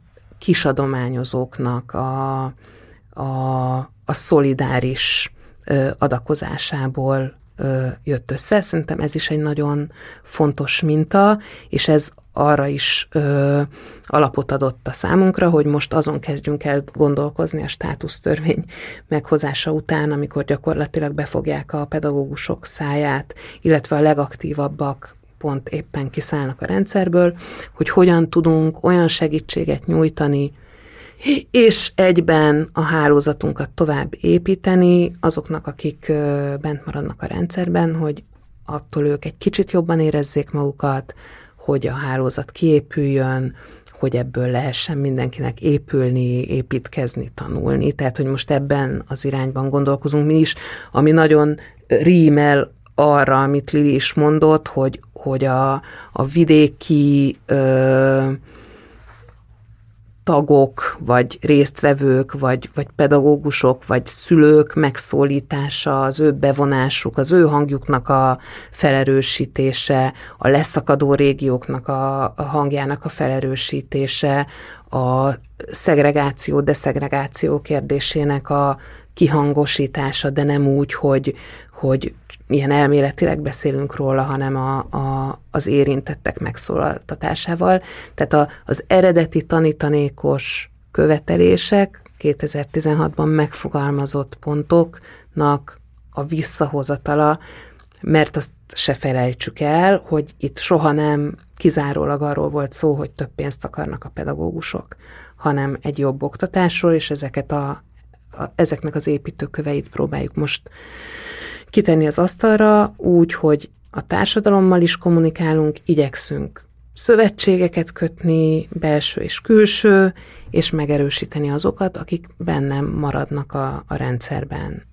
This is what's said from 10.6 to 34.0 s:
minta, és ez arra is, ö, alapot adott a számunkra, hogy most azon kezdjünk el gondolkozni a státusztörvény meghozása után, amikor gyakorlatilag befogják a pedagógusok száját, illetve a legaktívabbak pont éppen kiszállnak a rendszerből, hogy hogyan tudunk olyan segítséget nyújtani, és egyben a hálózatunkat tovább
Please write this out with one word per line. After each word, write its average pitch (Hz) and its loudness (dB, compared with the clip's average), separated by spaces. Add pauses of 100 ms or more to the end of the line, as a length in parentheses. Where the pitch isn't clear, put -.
minta, 196 2 (300)
és - -2
ez 151 4 (240)
arra 143 2
is, - -4
ö, 143 0 (460)
alapot 143 0
adott 135 -4
a - -8
számunkra, 185 2
hogy 151 2
most 147 -2
azon 151 0
kezdjünk 147 -6
el 143 -2 (100)
gondolkozni 147 -2
a 156 -8
státusztörvény 156 -4 (420)
meghozása 151 -2
után, 151 -2
amikor 143 -4
gyakorlatilag 147 -4
befogják 143 -6
a 147 -4
pedagógusok 147 -6
száját, 143 -4 (260)
illetve 156 2
a 147 2
legaktívabbak 147 -2 (200)
pont 139 -6
éppen 143 -8
kiszállnak 139 -6
a - -6
rendszerből, 180 0 (360)
hogy - -4
hogyan 170 4
tudunk 160 2
olyan 175 4
segítséget 156 -4
nyújtani, 151 0 (1000)
és 226 4
egyben 160 4
a 165 -2
hálózatunkat 147 0
tovább 143 -2